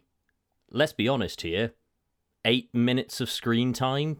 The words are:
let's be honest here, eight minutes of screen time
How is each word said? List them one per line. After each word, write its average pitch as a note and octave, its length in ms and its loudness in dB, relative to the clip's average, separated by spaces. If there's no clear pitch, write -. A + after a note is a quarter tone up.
let's D3 220 0
be G#2+ 140 0
honest A#2+ 340 -2
here, G2 320 -2
eight A#2+ 280 0
minutes B2 480 0
of A#2+ 80 -4
screen A#2+ 440 0
time C#3+ 460 -2